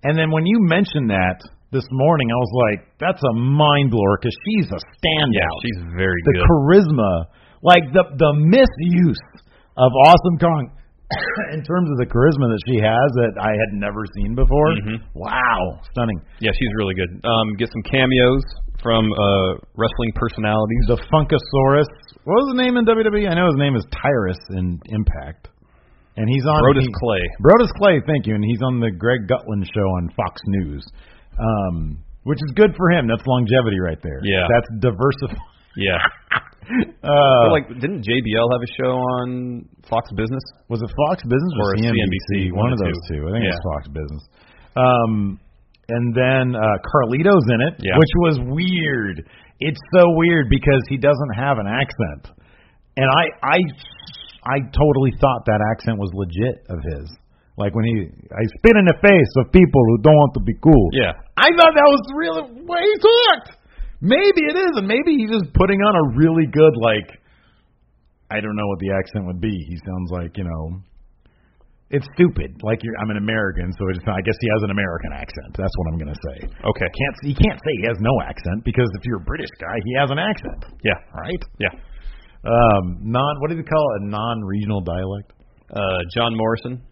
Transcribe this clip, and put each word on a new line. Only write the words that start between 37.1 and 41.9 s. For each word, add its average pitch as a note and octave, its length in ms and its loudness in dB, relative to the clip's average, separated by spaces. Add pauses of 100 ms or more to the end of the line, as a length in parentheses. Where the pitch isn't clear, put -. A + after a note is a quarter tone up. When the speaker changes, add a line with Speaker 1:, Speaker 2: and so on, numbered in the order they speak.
Speaker 2:
But, A2+ 80 4
like, D3+ 240 0
didn't D3 320 -6
J B2 160 0
B A2 160 -4
L A#2 80 2
have B2 160 -2
a B2 60 -10 (100)
show B2+ 160 -2
on B2 720 -6 (160)
Fox A2+ 320 -4
Business? A2+ 240 -4 (320)
Speaker 1:
Was A2+ 80 -4
it A2+ 160 -8
Fox D#3 240 0
Business C#3 400 0
or G2+ 160 0
Speaker 2:
Or - 0 -
Speaker 1:
C A2 80 0
N A#2 80 0